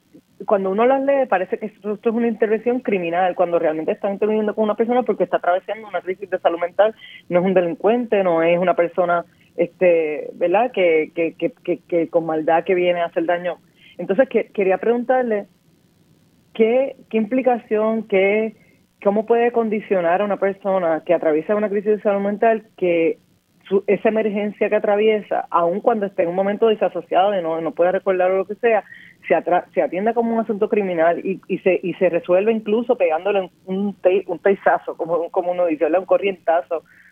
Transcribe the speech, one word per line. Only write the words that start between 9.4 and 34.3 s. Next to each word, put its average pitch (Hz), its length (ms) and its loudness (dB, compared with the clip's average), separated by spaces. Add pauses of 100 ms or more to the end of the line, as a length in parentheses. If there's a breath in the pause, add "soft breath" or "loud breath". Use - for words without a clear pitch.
este, 165 800 0
¿verdad? 202 360 0
Que, 165 420 0
que, 165 220 -4
que, 165 160 -4 (140)
que, 180 140 -4
que 165 300 -2
con 165 180 0
maldad 160 380 0
que 190 100 0
viene 180 260 0
a 170 60 0
hacer 170 200 -4
daño. 175 300 -2 (420 soft breath)
Entonces, 190 300 0
que-, - 240 -4
quería 190 260 0
preguntarle, 233 720 -2 (1040)
¿qué, 247 440 0 (120)
qué - 80 -6
implicación, 220 840 0
qué, 208 540 0 (460 soft breath)
cómo 208 220 0
puede 233 280 2
condicionar 196 680 0
a 208 60 -2
una 196 100 -2
persona 190 680 -2
que 175 80 2
atraviesa 160 420 0
una 214 140 -2
crisis 208 260 0
de 202 60 -12
salud 202 180 0
mental 214 460 0 (100)
que 170 420 0 (480)
su, 196 200 0
esa 202 240 2
emergencia 214 580 -2
que 202 80 2
atraviesa, 208 720 0
aun 175 300 0
cuando 220 260 0
esté 190 160 -2
en 170 60 0
un 175 80 -4
momento 202 320 2
desasociado 185 640 0
de 190 120 -2
no, 165 180 -4
no 160 120 -4
puede 175 200 2
recordar 185 380 0
o 190 60 2
lo 190 80 0
que 208 120 -10
sea, 226 280 2 (420 loud breath)
se 185 80 2
atra-, 165 400 2
se 185 80 2
atienda 190 320 -2
como 233 180 0
un 226 60 0
asunto 214 300 -2
criminal 175 560 0
y, 190 240 -4
y 185 100 -2
se, 180 240 2
y 170 120 -4
se 185 140 0
resuelve 180 440 0
incluso 226 440 -2
pegándole 180 440 0
un, 180 100 -6 (140)
un 190 300 -4
te-, 185 340 2
un 175 100 -6